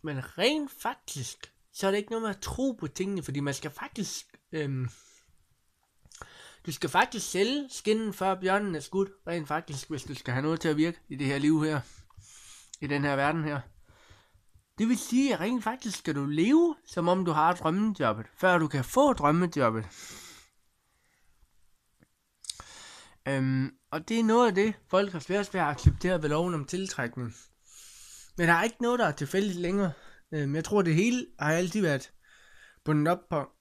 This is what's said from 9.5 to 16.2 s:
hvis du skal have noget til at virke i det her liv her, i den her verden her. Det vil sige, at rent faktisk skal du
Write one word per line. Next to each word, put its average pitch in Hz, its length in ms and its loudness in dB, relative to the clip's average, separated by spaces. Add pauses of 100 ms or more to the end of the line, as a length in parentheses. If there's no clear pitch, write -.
hvis 147 140 -8
du 135 120 -10
skal - 180 -6
have 135 100 -2
noget 160 180 -2
til 170 60 -2
at 151 100 2
virke 170 220 0 (100)
i - 60 -10
det 135 120 -2
her 139 100 0
liv 151 260 4
her, 151 180 0 (1000)
i 147 60 -6
den 143 160 0
her 143 120 2
verden 151 280 2
her. 147 180 -4 (1160)
Det 220 100 0
vil 240 100 2
sige, 262 360 0
at 156 60 -2
rent 226 240 -2
faktisk 226 340 -6
skal 151 180 -4
du 143 100 -2